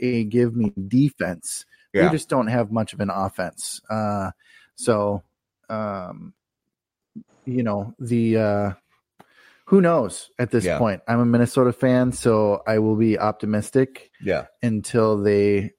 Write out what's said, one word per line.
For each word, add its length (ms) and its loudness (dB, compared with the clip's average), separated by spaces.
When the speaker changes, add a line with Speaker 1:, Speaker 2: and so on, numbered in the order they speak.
Speaker 1:
a 220 -2
give 320 0
me 160 0
defense. 800 -2
They 80 2
Speaker 2:
Yeah. 80 4
Speaker 1:
just 200 -4
don't 180 0
have 240 -2
much 220 -4
of 60 -12
an 100 -2
offense. 800 -6
Uh, 420 -4
so, 480 -2
um, 640 -10
you 180 -4
know, 360 -4
the, 380 0
uh, 340 0
who 140 6
knows 560 0
at 140 -2
this 140 2
Speaker 2:
Yeah. 120 0
Speaker 1:
point? 300 0
I'm 120 0
a 60 2
Minnesota 460 2
fan, 400 2
so 560 2
I 120 2
will 180 2
be 200 2
optimistic 920 -2
Speaker 2:
Yeah. 260 -2
Speaker 1:
until 600 0
they 580 2